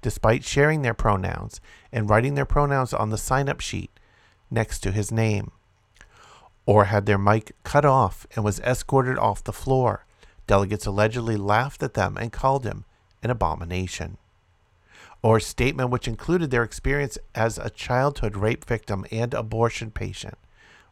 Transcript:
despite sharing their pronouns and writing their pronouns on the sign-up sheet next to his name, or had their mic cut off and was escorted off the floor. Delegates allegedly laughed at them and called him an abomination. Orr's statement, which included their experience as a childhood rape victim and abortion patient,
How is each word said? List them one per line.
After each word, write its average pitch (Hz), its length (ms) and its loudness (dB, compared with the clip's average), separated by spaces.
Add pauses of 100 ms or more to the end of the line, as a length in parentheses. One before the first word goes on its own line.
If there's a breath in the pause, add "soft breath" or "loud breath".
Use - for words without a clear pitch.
despite 110 420 2
sharing 147 380 2
their 120 140 0
pronouns 95 680 -2 (300 loud breath)
and 107 180 -2
writing 120 240 4
their 139 100 0
pronouns 139 480 2
on 107 200 -2
the 110 80 -2
sign-up 139 400 -2
sheet 90 320 -8 (580 soft breath)
next 113 300 -2
to 95 120 -2
his 101 200 -2
name, 110 400 0 (1120 loud breath)
or 104 200 6
had 101 200 0
their 104 120 4
mic 104 360 2 (120)
cut 147 180 4
off 131 500 2
and 107 120 -2
was 104 160 -2
escorted 127 560 0
off 104 260 0
the 104 80 -6
floor. 127 540 -2 (420 soft breath)
Delegates 101 380 2
allegedly 110 500 0
laughed 104 480 0
at 131 100 -6
them 98 220 -2
and 113 160 -6
called 135 320 0
him 98 220 -8 (360)
an 113 80 -2
abomination. 87 840 -4 (1040 loud breath)
Orr's 110 240 4
statement, 127 440 -2
which 123 180 -2
included 160 440 -2
their 117 120 2
experience 139 540 -4 (180)
as 113 220 0
a - 120 -8
childhood 127 680 -2
rape 107 260 0
victim 101 480 -4
and 120 220 -2
abortion 113 580 -2
patient, 95 460 -10 (540 soft breath)